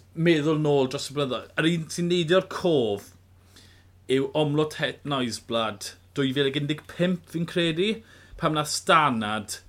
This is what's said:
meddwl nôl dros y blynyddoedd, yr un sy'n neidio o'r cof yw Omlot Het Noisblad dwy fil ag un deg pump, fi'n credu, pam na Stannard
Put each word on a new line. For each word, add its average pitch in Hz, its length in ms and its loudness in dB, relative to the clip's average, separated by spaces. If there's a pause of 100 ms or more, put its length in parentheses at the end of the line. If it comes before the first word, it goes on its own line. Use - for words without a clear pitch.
(120)
meddwl 160 480 2
nôl 143 320 4
dros 143 200 -8
y 131 40 -10
blynyddoedd, 123 440 -4
yr 156 100 2
un 170 240 -2
sy'n 175 180 -2
neidio 175 300 4
o'r 185 100 -10
cof 120 580 0 (1040)
yw 135 160 2 (120)
Omlot 151 420 0
Het 139 260 -6
Noisblad 113 840 -4 (240)
dwy 135 180 0
fil 139 160 2
ag 147 80 -4
un 143 80 -4
deg 151 240 -4
pump, 175 400 -2
fi'n 165 180 -4
credu, 170 380 0 (520)
pam 156 180 0
na 151 100 0
Stannard 113 1000 2